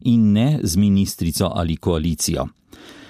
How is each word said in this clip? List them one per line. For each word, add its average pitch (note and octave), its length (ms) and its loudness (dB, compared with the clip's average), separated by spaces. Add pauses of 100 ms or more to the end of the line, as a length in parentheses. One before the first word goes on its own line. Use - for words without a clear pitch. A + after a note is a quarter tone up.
in A2+ 260 4
ne B2+ 320 2
z F2 140 -4
ministrico G2 760 0
ali E2 240 -4
koalicijo. D#2+ 720 -2 (640)